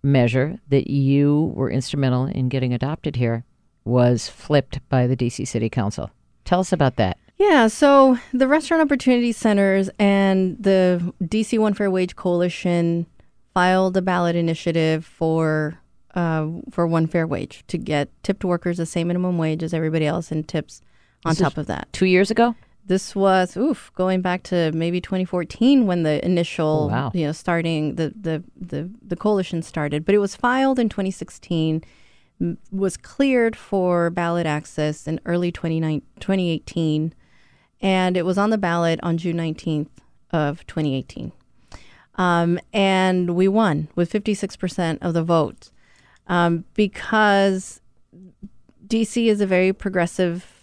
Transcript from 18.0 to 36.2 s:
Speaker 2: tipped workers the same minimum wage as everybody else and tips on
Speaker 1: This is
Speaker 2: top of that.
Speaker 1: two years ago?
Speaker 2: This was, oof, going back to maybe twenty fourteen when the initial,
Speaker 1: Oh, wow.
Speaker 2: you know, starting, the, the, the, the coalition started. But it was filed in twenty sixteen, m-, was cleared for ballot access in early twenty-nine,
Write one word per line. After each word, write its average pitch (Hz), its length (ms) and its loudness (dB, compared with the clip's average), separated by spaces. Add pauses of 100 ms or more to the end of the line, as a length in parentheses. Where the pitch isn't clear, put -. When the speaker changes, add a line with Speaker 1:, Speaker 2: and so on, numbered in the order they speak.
Speaker 2:
tipped 190 200 -2
workers 175 340 -2
the 165 80 -4
same 170 200 -4
minimum 180 320 -2
wage 156 240 -2
as 160 100 -6
everybody 160 320 -2
else 160 280 -4
and 156 160 -6
tips - 340 -8 (420)
on 165 60 0
Speaker 1:
This 160 100 2
is 180 40 2
Speaker 2:
top 143 120 -2
of 151 120 -8
that. - 240 -8
Speaker 1:
two - 140 0
years 185 240 4
ago? 233 260 2 (300)
Speaker 2:
This 190 300 -2
was, 190 400 2
oof, 262 380 -4
going 185 260 0
back 180 240 -4
to 165 280 0
maybe 170 280 -2
twenty 185 240 -4
fourteen 226 600 2
when 175 160 0
the 151 220 0
initial, 160 680 0
Speaker 1:
Oh, - 20 -2
wow. 127 220 -2
Speaker 2:
you 170 100 -2
know, 147 80 -2
starting, 165 640 -2
the, 160 260 -4
the, 160 220 -6 (180)
the, 170 300 -10 (100)
the 180 160 -10
coalition 190 460 -2
started. 147 420 -6
But 196 120 2
it - 20 4
was 202 180 -2
filed 262 420 0
in 226 100 0
twenty 190 220 -4
sixteen, 160 720 -4 (580)
m-, 170 180 -4 (120)
was 190 260 -4
cleared 247 600 -4
for 175 540 -2
ballot 170 360 -4
access 151 600 -6
in 156 180 -6
early 175 240 -2
twenty-nine, 160 520 -4 (180)